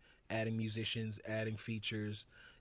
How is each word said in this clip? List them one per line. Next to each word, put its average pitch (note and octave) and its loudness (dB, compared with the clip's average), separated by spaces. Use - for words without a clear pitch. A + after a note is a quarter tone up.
adding A2+ 2
musicians, A2 0
adding A2 0
features, G#2+ 0